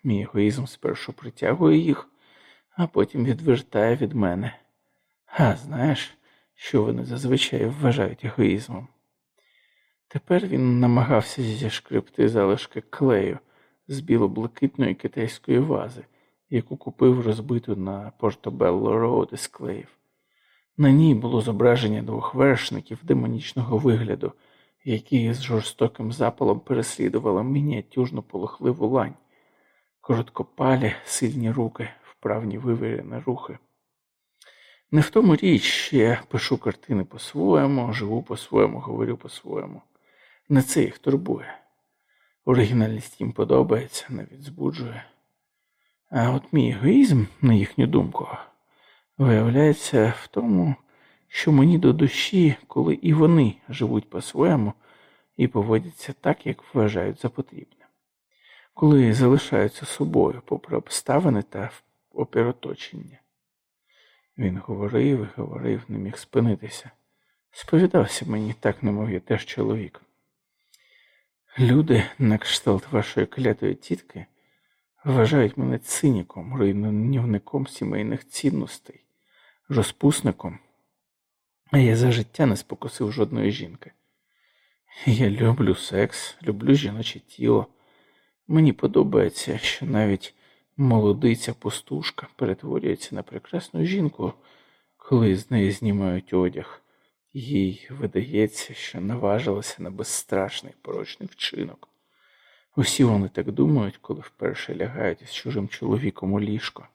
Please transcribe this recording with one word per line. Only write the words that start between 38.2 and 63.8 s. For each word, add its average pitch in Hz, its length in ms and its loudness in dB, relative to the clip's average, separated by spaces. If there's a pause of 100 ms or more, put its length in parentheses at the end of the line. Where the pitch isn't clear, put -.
по-своєму, 110 580 -2
говорю 113 360 -6
по-своєму. - 640 -14 (680)
Не 135 140 4
це 135 200 0
їх - 160 -4
турбує. 139 600 -4 (840)
Оригінальність 113 760 0
їм 117 120 -6
подобається, - 760 2
навіть 131 340 -14
збуджує. 135 600 -8 (1080)
А 123 200 0
от 131 220 -4
мій 127 180 2
егоїзм, 147 540 4 (160)
на 120 140 6
їхню 107 320 2
думку, - 420 -2 (880)
виявляється 120 1040 4
в - 40 -20
тому, 185 480 0 (560)
що - 220 0
мені 151 260 6
до 139 140 6
душі, 156 640 2 (100)
коли - 280 0
і 160 200 2
вони 160 400 6 (140)
живуть 117 420 -4
по-своєму 120 600 0 (640)
і 117 120 0
поводяться 110 720 -2
так, - 260 -2
як - 280 -10
вважають 104 460 0
за 123 80 -4
потрібне. - 580 -12 (880)
Коли 139 380 6
залишаються 127 720 2
собою - 600 0
попри - 300 -6
обставини 135 640 0
та 101 280 -10 (420)
опір - 340 -2
оточення. - 720 -10 (1200)